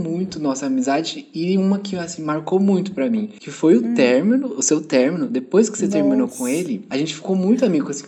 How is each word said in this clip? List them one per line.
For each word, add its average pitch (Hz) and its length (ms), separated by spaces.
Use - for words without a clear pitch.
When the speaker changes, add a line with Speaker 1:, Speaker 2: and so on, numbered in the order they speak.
Speaker 1:
muito 170 380
nossa 143 260
amizade 139 680
e 180 240
uma 196 220
que, 190 160
assim, 170 280
marcou 156 360
muito 196 340
pra 262 160
mim, 214 180
que - 120
foi 160 260
o 117 80
Speaker 2:
Hum. 120 80
Speaker 1:
término, 156 540
o 135 140
seu 151 240
término. 139 420
Depois 131 420
que - 80
você - 100
terminou 147 400
com - 160
Speaker 2:
Nossa. 123 80
Speaker 1:
ele, 120 380
a - 80
gente 156 180
ficou - 200
muito 240 300
amigo, 160 240
assim, - 180